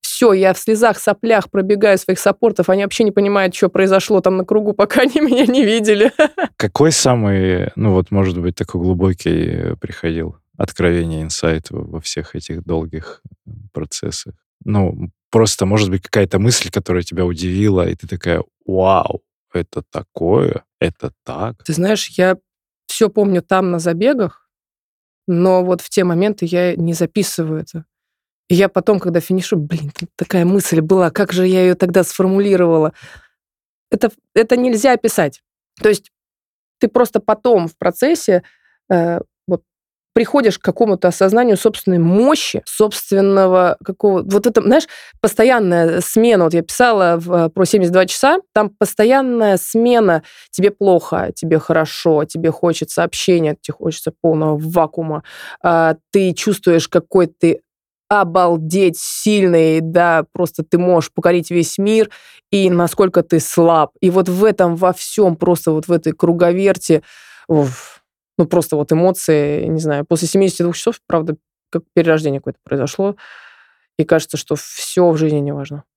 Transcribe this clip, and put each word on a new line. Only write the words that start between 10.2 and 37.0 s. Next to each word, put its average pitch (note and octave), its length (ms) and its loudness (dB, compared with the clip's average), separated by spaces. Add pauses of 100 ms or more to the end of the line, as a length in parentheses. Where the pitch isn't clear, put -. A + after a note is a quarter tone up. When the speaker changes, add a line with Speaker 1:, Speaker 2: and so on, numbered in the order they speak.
Speaker 2:
откровение, E2+ 640 -4
инсайт D#2+ 480 -4
во, D2 120 -10
во D2+ 180 -12
всех - 360 -12
этих E2+ 280 -12
долгих, D#2+ 560 -8 (260)
м, - 260 -20
процессах? - 600 -12 (300)
Ну, F#2 460 -4 (200)
просто, G#2+ 360 2
может G2+ 240 0
быть, F#2+ 120 -4
какая-то G2 360 -2
мысль, G#2 320 0
которая F2+ 320 -4
тебя F2+ 220 -6
удивила, F2+ 640 -2
и E2+ 80 -4
ты - 100 -18
такая: F2 360 -4 (240)
«Вау, F#2+ 560 0 (300)
это - 380 -6
такое? - 720 -2 (180)
Это - 300 -6 (140)
так?» B2+ 400 -10
Speaker 1:
Ты E3 80 -8
знаешь, F#3 360 -2 (100)
я F#3 180 2 (500)
все - 220 -2
помню G3 340 0
там, F#3+ 280 0
на F3 100 -2
забегах, F3+ 680 -2 (800)
но F#3 380 2
вот F3+ 160 -2
в - 80 -16
те F#3+ 160 0
моменты F3+ 420 -2
я F3 300 -2
не E3+ 180 -2
записываю D#3+ 680 -4
это. D#3+ 220 -14 (640)
И F3+ 60 2
я F#3+ 140 4
потом, F#3+ 320 0
когда E3+ 200 0
финиширую: F3+ 460 -2
«Блин, D3+ 320 -6
тут F3 180 -12
такая F3 280 0
мысль F3+ 360 2
была, F3 300 2
как F#3+ 220 -2
же F#3 140 0
я F#3 160 2
ее F3+ 120 4
тогда F3+ 300 0
сформулировала?» F#3 880 2 (960)
Это, G#3 200 0 (240)
это A3+ 220 2
нельзя B3 360 2
описать. - 500 -2 (400)
То G#3+ 60 4
есть - 220 0 (720)
ты A3+ 80 0
просто A3+ 320 0